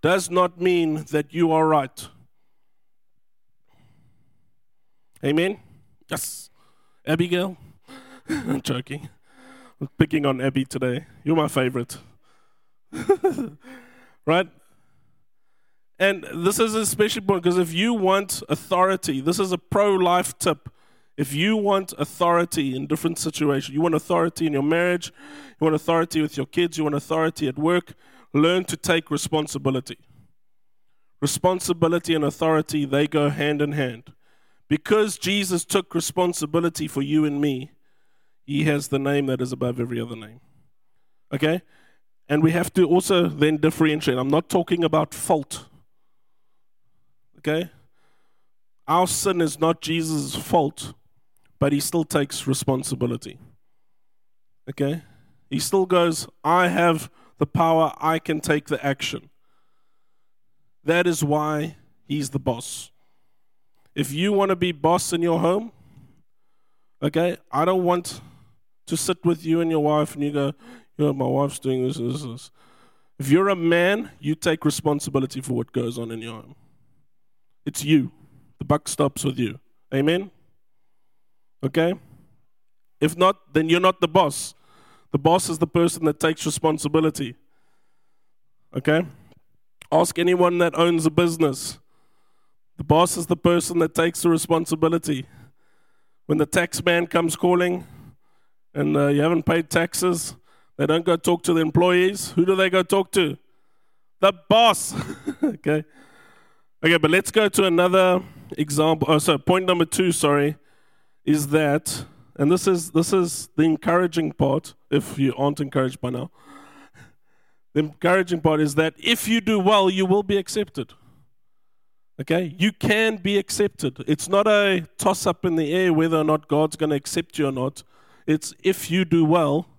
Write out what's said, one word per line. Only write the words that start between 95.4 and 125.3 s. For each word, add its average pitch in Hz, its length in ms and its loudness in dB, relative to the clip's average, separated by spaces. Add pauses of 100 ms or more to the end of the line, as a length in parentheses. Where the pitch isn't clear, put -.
When 151 120 0
the 147 80 2
tax - 380 -4
man 170 240 2
comes 170 260 0
calling 180 500 0 (920)
and, 147 220 0
uh, 143 120 2
you 143 140 2
haven't 165 220 0
paid 165 260 0
taxes, 170 680 -2 (400)
they 143 100 -2
don't 160 180 0
go 170 120 2
talk 170 280 0
to 175 80 2
the 165 80 4
employees. 180 720 2
Who 175 120 4
do 190 100 2
they 190 160 2
go 185 140 2
talk 196 280 0
to? 170 260 0 (800)
The 196 120 4 (160)
boss. 226 500 4
<laughs> - 440 -8
Okay. 156 420 -2 (1000)
Okay, 165 140 4
but 156 120 4
let's 185 200 2
go 214 180 4
to 190 160 2
another 180 580 4 (340)
example. 156 540 0
Oh, 156 80 6
so 151 200 2
point 185 260 2
number 175 220 2
two, 180 260 0
sorry, 143 440 2 (680)
is 147 240 0
that, 151 560 0 (320)
and 143 160 2
this - 160 0
is, 175 220 0
this 165 240 0
is 180 420 -2
the 151 60 2
encouraging 165 680 0
part, 143 440 -2 (160)
if - 280 -2
you 135 180 2
aren't 143 220 0
encouraged 135 420 -2
by 123 100 -4
now. 123 200 -8 (1400)
The 151 80 0
encouraging 175 640 0
part 156 180 2
is 147 140 0
that 160 240 2
if - 280 0
you 226 140 2
do 214 180 0
well, 196 300 4
you 190 160 2
will 190 180 2
be 196 140 -2
accepted. 208 560 -6 (1300)
Okay? 165 380 -2
You 208 140 0
can 220 440 0
be 196 220 0
accepted. 196 680 -4
It's 151 220 -2
not 202 180 4
a 202 400 2 (120)
toss-up - 480 -2